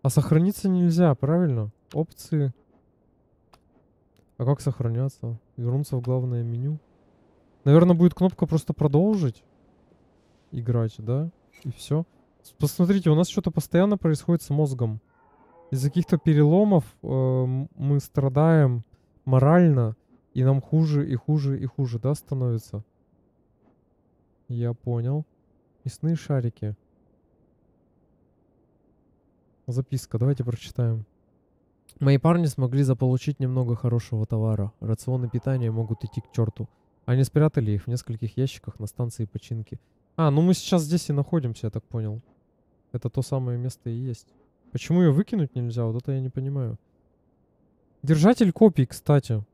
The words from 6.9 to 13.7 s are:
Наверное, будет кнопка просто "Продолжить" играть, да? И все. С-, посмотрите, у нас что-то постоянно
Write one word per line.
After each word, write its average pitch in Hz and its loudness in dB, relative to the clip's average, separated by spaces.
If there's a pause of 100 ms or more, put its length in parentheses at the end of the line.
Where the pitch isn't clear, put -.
Наверное, 165 6
будет 175 4
кнопка 180 0
просто 160 -2
"Продолжить" 156 0 (1120)
играть, 117 -4
да? 131 -4 (340)
И 127 -8
все. 156 -4 (380)
С-, - -20
посмотрите, 180 0
у 151 6
нас 180 2
что-то 190 -4
постоянно 185 0